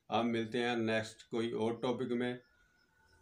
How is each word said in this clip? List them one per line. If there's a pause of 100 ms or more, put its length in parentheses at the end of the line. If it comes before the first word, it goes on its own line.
अब
मिलते
हैं
नेक्स्ट
कोई
और
टॉपिक
में। (880)